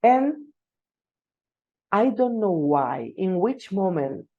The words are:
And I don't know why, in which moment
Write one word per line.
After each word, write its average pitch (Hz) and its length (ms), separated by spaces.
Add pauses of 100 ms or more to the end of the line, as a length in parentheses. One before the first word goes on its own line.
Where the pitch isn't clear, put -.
And 262 440 (1400)
I 214 180
don't 240 300
know 208 120
why, 143 680
in 185 220
which 247 320
moment 175 560 (120)